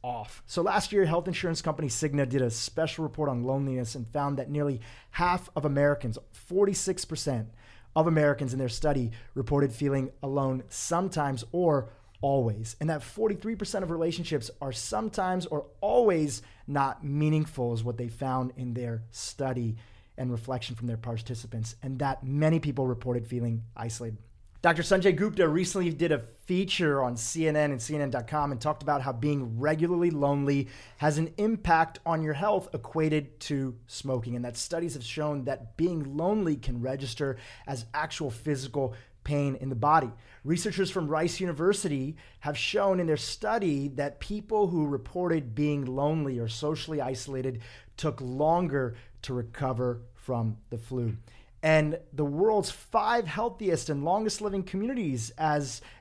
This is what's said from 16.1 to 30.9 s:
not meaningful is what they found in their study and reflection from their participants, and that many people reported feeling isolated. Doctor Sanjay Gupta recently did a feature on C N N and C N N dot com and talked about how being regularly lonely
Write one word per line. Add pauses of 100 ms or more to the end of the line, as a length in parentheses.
not
meaningful
is
what
they
found
in
their
study (420)
and
reflection
from
their
participants,
and
that
many
people
reported
feeling (120)
isolated. (460)
Doctor
Sanjay
Gupta
recently
did
a
feature
on
C
N
N
and
C
N
N
dot
com
and
talked
about
how
being
regularly
lonely (280)